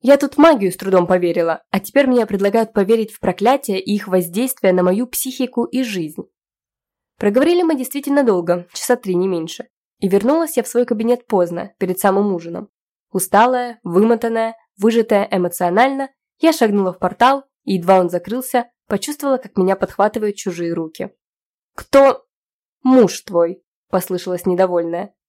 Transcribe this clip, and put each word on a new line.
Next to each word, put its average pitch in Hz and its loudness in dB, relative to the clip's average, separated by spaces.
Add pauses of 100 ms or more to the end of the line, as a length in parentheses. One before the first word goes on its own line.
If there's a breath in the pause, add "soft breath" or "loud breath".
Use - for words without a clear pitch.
Я 269 6
тут 277 -4
в - -4
магию 233 4
с - -10
трудом 185 0
поверила, 170 -2
а 190 -2
теперь 269 0
мне 247 2
предлагают 202 -2
поверить 214 0
в - -20
проклятия 202 0
и 202 -4
их 196 -4
воздействие 185 0
на 180 2
мою 202 0
психику 254 -6
и 262 -4
жизнь. 180 -8 (1000)
Проговорили 294 2
мы 320 0
действительно 277 -2
долго, 175 0
часа - -2
три, 190 -4
не 180 0
меньше. 165 -8 (300)
И 196 -2
вернулась 269 0
я 226 0
в - -8
свой 240 0
кабинет 233 -2
поздно, 175 -2
перед 185 -4
самым 202 0
ужином. 170 -10 (440)
Усталая, 240 0
вымотанная, 226 0 (200 soft breath)
выжатая 214 2
эмоционально, 202 0 (300)
я 320 4
шагнула 202 0
в - -16
портал, 269 0 (180)
и 190 -2
едва 185 4
он 175 2
закрылся, 240 -4 (180)
почувствовала, 269 -4
как - -12
меня 190 2
подхватывают 208 -2
чужие 170 -6
руки. 165 -8 (640)
«Кто?» - 2 (560)
«Муж 254 4
твой», 170 -2 (240)
послышалось 180 -4
недовольное. 175 -2 (140)